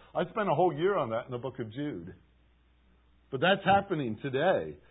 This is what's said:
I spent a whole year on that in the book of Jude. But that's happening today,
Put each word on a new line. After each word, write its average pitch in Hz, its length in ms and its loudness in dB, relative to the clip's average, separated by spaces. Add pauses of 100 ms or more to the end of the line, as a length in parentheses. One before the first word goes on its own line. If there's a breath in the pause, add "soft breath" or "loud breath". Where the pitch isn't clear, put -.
(160 soft breath)
I 160 140 0
spent 208 200 -2
a 151 60 2
whole 170 180 4
year 180 220 0
on 143 140 0
that 113 160 -2
in 131 60 -14
the 123 60 -6
book 127 220 -8
of 113 140 -6
Jude. 120 400 -8 (1200)
But 131 80 -4
that's 196 240 2
happening 175 560 2
today, 131 540 0 (160 soft breath)